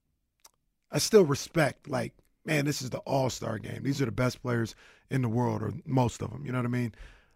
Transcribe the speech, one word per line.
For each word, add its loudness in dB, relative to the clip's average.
I 0
still 8
respect, 0
like, -4
man, 0
this -2
is -6
the -6
all-star -2
game. -8
These 0
are 0
the -2
best 0
players -2
in 0
the 2
world, 2
or -4
most 2
of -6
them, -10
you -6
know -2
what 0
I -2
mean? -2